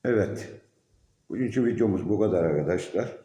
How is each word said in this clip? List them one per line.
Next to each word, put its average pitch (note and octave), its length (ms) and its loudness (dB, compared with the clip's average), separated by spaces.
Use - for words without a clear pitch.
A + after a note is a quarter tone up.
Evet. - 560 0
Bugünkü A#2+ 380 0
videomuz G#2+ 420 2
bu G2+ 120 2
kadar F2+ 240 2
arkadaşlar. E2 800 -2